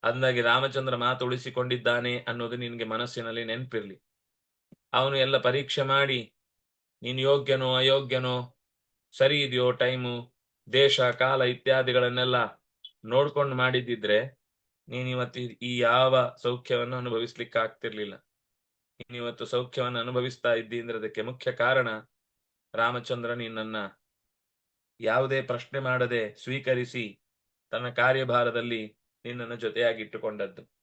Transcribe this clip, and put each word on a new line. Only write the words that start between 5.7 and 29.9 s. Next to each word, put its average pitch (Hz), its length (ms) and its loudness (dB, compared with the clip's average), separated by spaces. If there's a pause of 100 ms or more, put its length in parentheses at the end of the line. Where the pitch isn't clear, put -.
ಮಾಡಿ 135 520 0 (640)
ನೀನು 127 200 -4
ಯೋಗ್ಯನೋ 135 540 2
ಅಯೋಗ್ಯನೋ, 127 800 0 (540)
ಸರಿ 143 320 4
ಇದೆಯೋ 123 280 2
ಟೈಮು, 123 640 -2 (400)
ದೇಶ 139 280 6
ಕಾಲ 131 400 2
ಇತ್ಯಾದಿಗಳನ್ನೆಲ್ಲ 127 960 2 (680)
ನೋಡ್ಕೊಂಡು 139 500 2
ಮಾಡಿದ್ದಿದ್ರೆ 120 840 0 (460)
ನೀನ್ 127 200 -6
ಇವತ್ತು 123 320 -4
ಈ, 120 220 -8
ಈ 123 160 -4
ಯಾವ 123 580 4
ಸೌಖ್ಯವನ್ನು 123 640 -2
ಅನುಭವಿಸ್ಲಿಕ್ಕೆ 117 600 -4
ಆಗ್ತಿರ್ಲಿಲ್ಲ. 107 560 -6 (840)
ನೀನ್ - 160 -16
ಇವತ್ತು 120 300 -6
ಸೌಖ್ಯವನ್ನು 123 540 -2
ಅನುಭವಿಸ್ತಾ 123 540 0
ಇದ್ದಿ 117 280 -2
ಅಂದ್ರೆ 113 160 -6
ಅದಕ್ಕೆ 107 240 -6
ಮುಖ್ಯ 123 300 -4
ಕಾರಣ 123 360 4 (840)
ರಾಮಚಂದ್ರ 120 600 -2
ನಿನ್ನನ್ನ 110 420 -6 (1200)
ಯಾವುದೇ 131 420 0
ಪ್ರಶ್ನೆ 127 380 -6
ಮಾಡದೆ 120 560 -2
ಸ್ವೀಕರಿಸಿ 123 840 -4 (540)
ತನ್ನ 120 180 -4
ಕಾರ್ಯಭಾರದಲ್ಲಿ 120 1080 0 (280)
ನಿನ್ನನ್ನು 120 300 -10
ಜೊತೆಯಾಗಿಟ್ಟುಕೊಂಡದ್ದು. 110 1160 -4 (120)